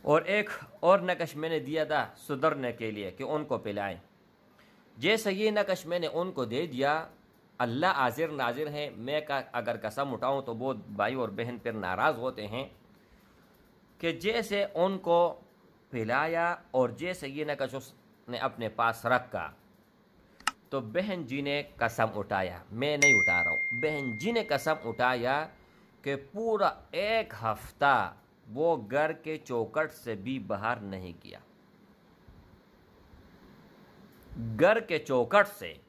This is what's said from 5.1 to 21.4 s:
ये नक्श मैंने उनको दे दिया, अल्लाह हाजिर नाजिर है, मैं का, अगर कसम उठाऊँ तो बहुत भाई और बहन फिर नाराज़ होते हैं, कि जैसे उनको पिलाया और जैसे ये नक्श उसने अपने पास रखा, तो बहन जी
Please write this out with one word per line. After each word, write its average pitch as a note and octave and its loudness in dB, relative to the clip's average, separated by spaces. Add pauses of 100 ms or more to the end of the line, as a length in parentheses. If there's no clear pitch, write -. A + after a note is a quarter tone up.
ये G#3+ 2
नक्श G3 0
मैंने E3+ 0
उनको E3+ -2
दे B2+ -2
दिया, C3+ 0 (640)
अल्लाह B2+ 2
हाजिर C#3 2
नाजिर C#3 -2
है, D3 -6
मैं C#3 -2
का, C#3 -2 (160)
अगर A#2 -2
कसम B2+ -4
उठाऊँ C3 0
तो A#2+ -6
बहुत A#2 -4
भाई G#2 0
और A#2+ -2
बहन A2+ -6
फिर A2+ -6
नाराज़ G#2 2
होते A#2+ -4
हैं, A#2 -8 (1300)
कि E3 0
जैसे G3+ 0 (120)
उनको F3 4 (640)
पिलाया D3 0 (260)
और B2 4
जैसे E3 -6
ये C#3+ -6
नक्श C#3 -2
उसने - -12
अपने A#2 -2
पास A#2 0
रखा, A#2 0 (1160)
तो C#3 -2
बहन F3 -4
जी C3+ -6